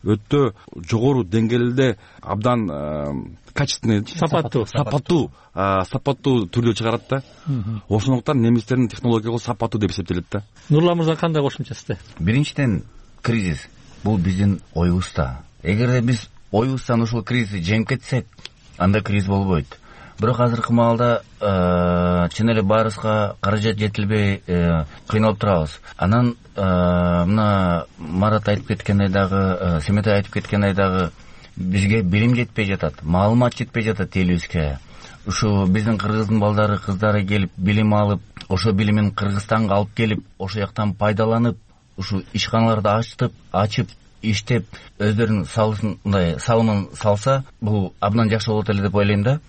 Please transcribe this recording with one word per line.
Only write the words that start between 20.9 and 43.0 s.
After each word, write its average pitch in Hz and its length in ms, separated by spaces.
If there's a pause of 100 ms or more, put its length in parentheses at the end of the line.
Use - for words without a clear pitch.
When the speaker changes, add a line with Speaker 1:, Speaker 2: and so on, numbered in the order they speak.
Speaker 3:
э, 90 880
чын 113 180
эле 110 120
баарыбызга 107 800
каражат 104 360
жетилбей, 104 680
э, 85 380 (220)
кыйналып 107 320
турабыз. 87 420 (160)
Анан, 120 400 (180)
э, 101 60 (640)
мына 95 580 (140)
Марат 98 500
айтып 104 200
кеткендей 101 420
дагы, 95 500
э, 87 220
Семетай 101 340
айтып 101 200
кеткендей 101 380
дагы 92 380 (460)
бизге 98 440
билим 104 320
жетпей 113 320
жатат, 87 380
маалымат 104 540
жетпей 117 260
жатат 101 320
элибизге. 85 640 (460)
Ушу 101 420
биздин 107 300
кыргыздын 107 420
балдары, 104 380
кыздары 104 500
келип 98 300
билим 104 360
алып, 104 280 (260)
ошо 98 240
билимин 104 400
Кыргызстанга 101 640
алып 101 200
келип, 110 280 (140)
ошо 95 220
жактан 101 340
пайдаланып, 110 640 (400)
ушу 95 340
ишканаларды 110 560
ачтып, 113 460 (180)